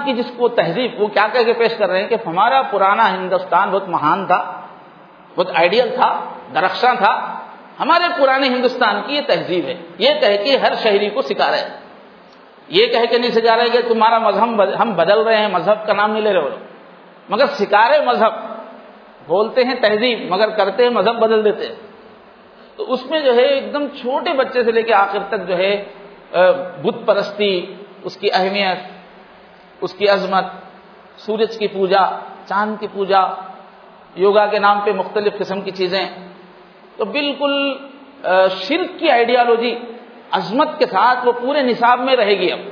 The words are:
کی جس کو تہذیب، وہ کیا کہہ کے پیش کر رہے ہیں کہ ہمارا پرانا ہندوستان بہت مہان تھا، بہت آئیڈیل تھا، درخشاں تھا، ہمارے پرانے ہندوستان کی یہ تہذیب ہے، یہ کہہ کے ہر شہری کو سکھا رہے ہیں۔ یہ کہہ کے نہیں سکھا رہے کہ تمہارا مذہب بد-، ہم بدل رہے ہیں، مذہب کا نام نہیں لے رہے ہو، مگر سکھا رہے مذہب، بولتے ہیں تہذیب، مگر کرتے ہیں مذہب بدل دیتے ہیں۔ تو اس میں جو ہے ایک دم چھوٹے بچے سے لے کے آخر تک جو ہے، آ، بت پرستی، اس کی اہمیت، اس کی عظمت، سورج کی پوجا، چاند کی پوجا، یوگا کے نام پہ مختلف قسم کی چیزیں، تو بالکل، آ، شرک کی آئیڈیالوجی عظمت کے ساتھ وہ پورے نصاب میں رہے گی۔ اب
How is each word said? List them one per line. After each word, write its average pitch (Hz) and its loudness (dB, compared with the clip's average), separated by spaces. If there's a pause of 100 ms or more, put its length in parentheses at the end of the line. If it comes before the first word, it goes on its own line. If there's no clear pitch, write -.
کی 269 0
جس 233 -4
کو 240 2
تہذیب، 202 -2
وہ 208 2
کیا 208 0
کہہ 247 2
کے 226 2
پیش 226 0
کر 202 0
رہے 185 0
ہیں 214 -6
کہ 240 0 (100)
ہمارا 214 2
پرانا 202 2
ہندوستان 185 0
بہت 190 -2
مہان 165 0
تھا، - -2 (720)
بہت 170 -2
آئیڈیل 208 2
تھا، 240 0 (360)
درخشاں 190 0
تھا، - -2 (400)
ہمارے 339 0
پرانے 269 2
ہندوستان 240 0
کی - -6
یہ - 0
تہذیب 170 -2
ہے، 131 -6 (220)
یہ 254 2 (120)
کہہ 202 2
کے 269 2
ہر 208 0
شہری 208 0
کو 226 -4
سکھا 180 -2
رہے 151 0
ہیں۔ - -8 (880)
یہ 208 4
کہہ 233 2
کے 247 2
نہیں 240 0
سکھا 226 2
رہے 233 2
کہ 233 2
تمہارا 226 2
مذہب 220 0
بد-، 196 2
ہم 220 0
بدل 180 2
رہے 220 2
ہیں، 214 0
مذہب 196 0
کا 208 0
نام 208 0
نہیں 220 -2
لے 214 2
رہے 175 2
ہو، 135 -4 (800)
مگر 233 2
سکھا 208 2
رہے 285 4
مذہب، 220 2 (920)
بولتے 220 0
ہیں 262 -2
تہذیب، 214 0
مگر 214 2
کرتے 202 0
ہیں 247 4
مذہب 226 0
بدل 220 2
دیتے 196 0
ہیں۔ - -12 (1000)
تو - -4
اس 254 -4
میں 311 -2
جو 262 4
ہے 240 6
ایک 262 0
دم 285 -2 (160)
چھوٹے 285 -2
بچے 247 0
سے 233 2
لے 226 2
کے 226 2
آخر 196 2
تک 190 -4
جو 180 -2
ہے، 202 0 (480)
آ، - 0 (440)
بت 226 -2
پرستی، 196 -2 (280)
اس - -12
کی 202 -2
اہمیت، 190 0 (1040)
اس 180 -6
کی 202 0
عظمت، 190 0 (760)
سورج 220 -4
کی 208 -4
پوجا، 190 0 (260)
چاند 214 -4
کی 214 -8
پوجا، 190 0 (920)
یوگا 202 4
کے 208 -2
نام 202 2
پہ 208 -2
مختلف 196 -4
قسم 190 -6
کی 190 -10
چیزیں، 185 -4 (880)
تو - -4
بالکل، 277 -2 (460)
آ، 185 4
شرک 311 -4
کی 320 2
آئیڈیالوجی 240 2 (520)
عظمت 190 -2
کے 247 4
ساتھ 247 2
وہ 240 4
پورے 269 -2
نصاب 247 2
میں 262 2
رہے 202 4
گی۔ 175 0
اب 120 -6 (120)